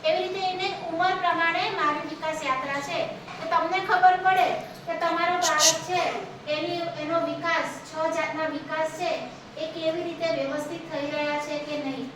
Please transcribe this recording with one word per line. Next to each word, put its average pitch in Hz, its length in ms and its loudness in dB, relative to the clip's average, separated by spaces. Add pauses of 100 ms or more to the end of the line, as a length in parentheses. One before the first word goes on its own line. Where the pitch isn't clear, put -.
એવી 359 160 4
રીતે 381 180 -2 (100)
એને 370 160 -2 (200)
ઉંમર 349 340 2
પ્રમાણે 339 420 4 (160)
મારી 302 320 0
વિકાસ 311 360 -4
યાત્રા 269 400 -2
છે 339 120 -2 (400)
કે - 120 -6
તમને 349 360 2
ખબર 370 360 8
પડે 370 240 6 (380)
કે 339 160 -4
તમારો 339 420 2
બાળક 320 340 4 (100)
છે 359 140 2 (540)
એની, 339 240 -2 (220)
એનો 330 260 0
વિકાસ, 330 400 0 (220)
છ - 20 -14 (240)
જાતના 311 400 -2
વિકાસ 311 460 -4
છે 339 100 0 (500)
એ 320 140 -4
કેવી 330 320 0
રીતે 330 300 0
વ્યવસ્થિત 294 520 -4
થઈ 294 240 -4
રહ્યા 294 320 0
છે 302 220 -4
કે 294 160 -2
નહીં 254 320 -4